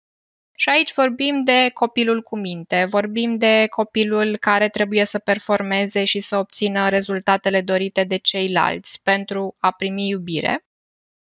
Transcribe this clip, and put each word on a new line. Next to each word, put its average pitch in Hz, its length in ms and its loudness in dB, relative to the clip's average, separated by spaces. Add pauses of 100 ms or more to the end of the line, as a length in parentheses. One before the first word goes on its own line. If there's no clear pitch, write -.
(600)
Și - 80 -2
aici 302 260 2
vorbim 269 500 0
de 254 300 4
copilul 226 480 0
cu - 140 -10
minte, 180 520 -2
vorbim 214 480 0
de 220 340 4
copilul 214 680 0
care 208 320 2
trebuie 208 360 0
să 208 140 -4
performeze 202 840 0
și 202 160 -2
să 202 160 -4
obțină 196 520 0
rezultatele 196 720 0
dorite 190 440 0
de 185 120 -4
ceilalți 185 840 -2
pentru 196 560 -2
a 185 120 0
primi 196 380 -4
iubire. 180 560 -4 (640)